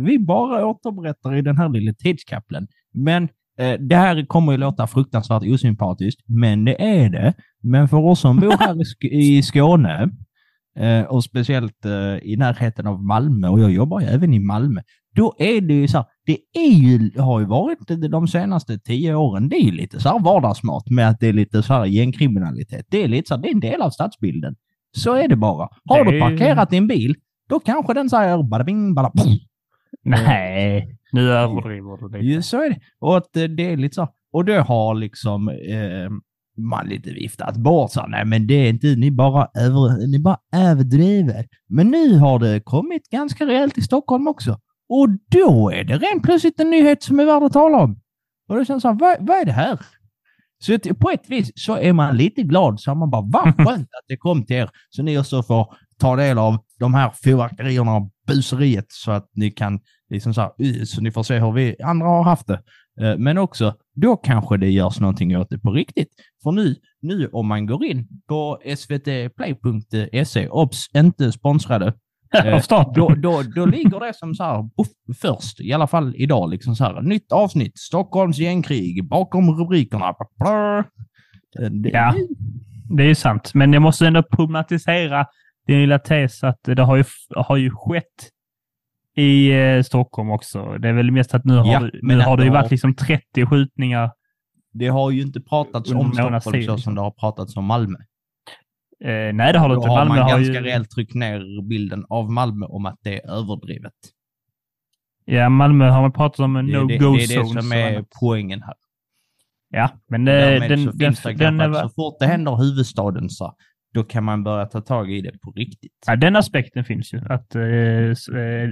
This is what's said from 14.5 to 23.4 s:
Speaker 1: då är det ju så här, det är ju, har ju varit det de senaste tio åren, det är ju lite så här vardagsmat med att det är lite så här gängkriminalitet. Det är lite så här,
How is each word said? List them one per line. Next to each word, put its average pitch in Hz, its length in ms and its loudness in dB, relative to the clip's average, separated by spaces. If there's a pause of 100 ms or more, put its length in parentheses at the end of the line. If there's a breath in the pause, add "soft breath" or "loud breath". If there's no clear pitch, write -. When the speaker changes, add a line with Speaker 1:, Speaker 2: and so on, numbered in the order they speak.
Speaker 1:
då 220 240 2
är 214 220 0
det 160 120 0
ju 143 140 2
så 160 100 0
här, 123 80 0 (200)
det 156 120 0 (160)
är 330 200 4
ju, 123 460 4
har 127 200 0
ju 107 60 0
varit 170 420 -4
det 165 200 -4
de 160 200 -2
senaste 175 520 -4
tio 147 360 -4
åren, 127 340 0
det 262 60 -2
är 349 100 2
ju 104 60 2
lite 85 280 -10
så - 100 0
här 226 100 0
vardagsmat 123 720 0
med 120 200 4
att 110 100 0
det 117 80 0
är 110 60 2
lite 104 300 0
så 135 100 0
här 120 120 0
gängkriminalitet. 101 1040 -2
Det 208 140 -2
är 156 40 -2
lite 120 200 -2
så - 80 -4
här, 120 60 -8